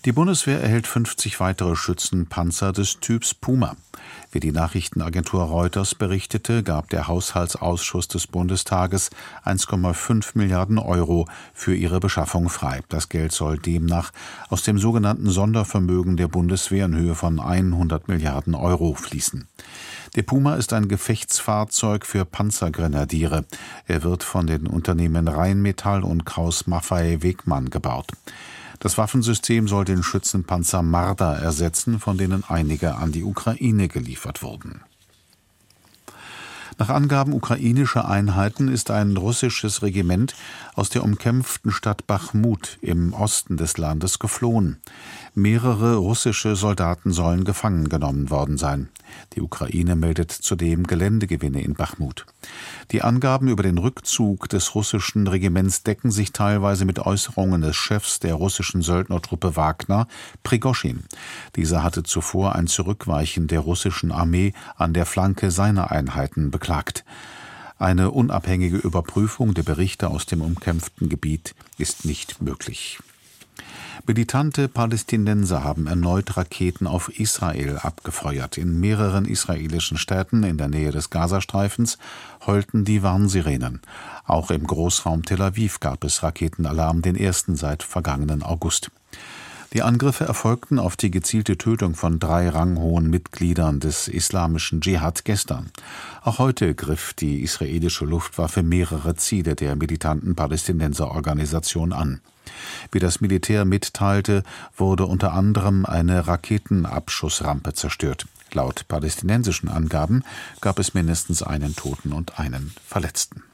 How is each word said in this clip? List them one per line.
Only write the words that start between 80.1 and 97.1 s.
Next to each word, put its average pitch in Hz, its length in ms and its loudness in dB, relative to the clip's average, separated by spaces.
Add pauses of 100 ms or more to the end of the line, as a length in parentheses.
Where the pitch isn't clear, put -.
in 85 140 0
der 73 100 0
Nähe 76 240 0
des 76 180 -4
Gazastreifens 98 880 0 (480)
heulten 101 400 2
die 104 180 4
Warnsirenen. 85 800 2 (440)
Auch 82 260 0
im 76 140 0
Großraum 82 600 0
Tel 95 160 0
Aviv 98 380 0
gab 67 240 -2
es - 180 -2
Raketenalarm, 80 800 0
den 90 140 2
ersten 92 400 0
seit 76 280 -4
vergangenen 73 600 -2
August. 82 480 -2 (800)
Die 113 80 2
Angriffe 123 420 2
erfolgten 123 560 2
auf 90 160 0
die 101 160 0
gezielte 95 460 0
Tötung 104 380 0
von 82 240 0
drei 82 280 2
ranghohen 82 600 2
Mitgliedern 82 720 2
des 76 260 -2
islamischen 82 720 0
Dschihad 82 460 0
gestern. 98 460 -2 (500)
Auch 117 180 0
heute 123 340 2
griff - 400 -4